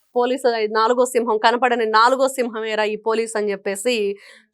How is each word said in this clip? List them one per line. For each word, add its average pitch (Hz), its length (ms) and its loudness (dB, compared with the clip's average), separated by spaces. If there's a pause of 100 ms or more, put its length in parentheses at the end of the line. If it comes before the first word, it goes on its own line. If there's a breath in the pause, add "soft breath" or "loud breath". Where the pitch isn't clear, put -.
(160)
పోలీసు 240 560 0
నాలుగో 240 340 2
సింహం, 226 320 0
కనపడని 233 480 2
నాలుగో 247 420 4
సింహమేరా 220 560 -4
ఈ 214 120 -2
పోలీస్ 220 400 -4
అని 208 140 -2
చెప్పేసి 202 640 -4 (380 soft breath)